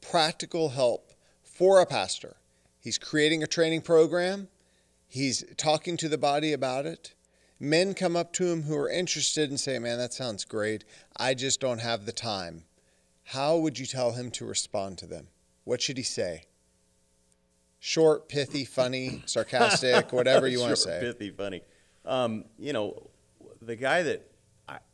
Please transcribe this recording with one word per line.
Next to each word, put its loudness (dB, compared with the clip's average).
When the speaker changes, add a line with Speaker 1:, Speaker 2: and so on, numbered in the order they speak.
Speaker 1:
Practical 0
help 0
for 6
a 6
pastor. -4
He's -6
creating 0
a -4
training 0
program. 4
He's -2
talking 2
to -4
the -2
body 0
about -2
it. -12
Men 2
come 0
up -2
to 0
him -2
who -4
are 0
interested -2
and -6
say, -4
"Man, -4
that -6
sounds -8
great. -4
I 0
just -2
don't -2
have -4
the -10
time." -6
How 2
would 0
you -8
tell -2
him -6
to -10
respond -6
to -16
them? -14
What -2
should -4
he -6
say? -4
Short, 4
pithy, -4
funny, -2
Speaker 2:
<laughs> -14
Speaker 1:
sarcastic, 2
whatever 4
you 0
wanna 2
Speaker 2:
Short, 0
Speaker 1:
say. -2
Speaker 2:
pithy, -6
funny. -6
Um, -2
you -8
know, -6
the -8
guy 0
that -4
I -14